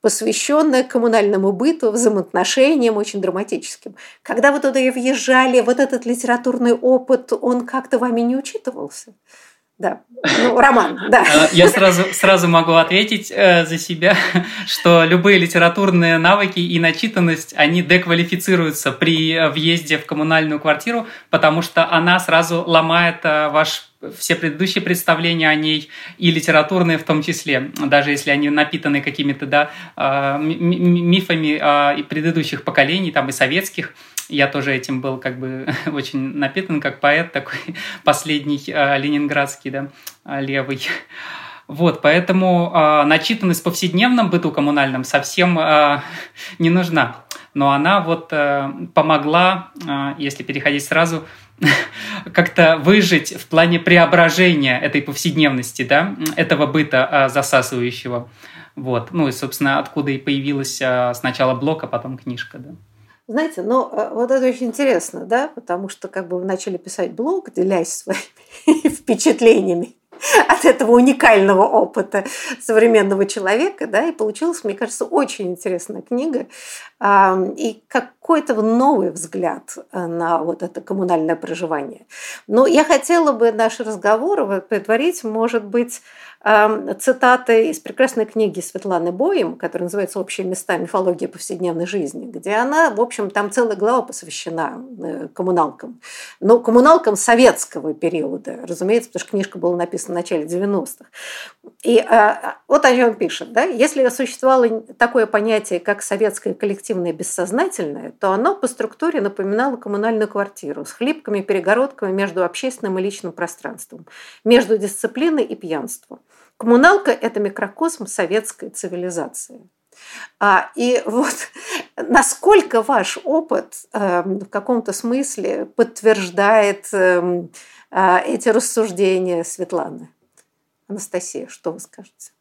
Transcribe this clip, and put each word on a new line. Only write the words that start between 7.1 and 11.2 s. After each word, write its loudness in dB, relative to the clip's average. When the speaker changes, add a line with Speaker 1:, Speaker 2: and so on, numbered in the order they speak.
Speaker 1:
он -2
как-то -2
вами 0
не 0
учитывался? -10
Да. -4
Ну, 4
Роман, 4
да. 6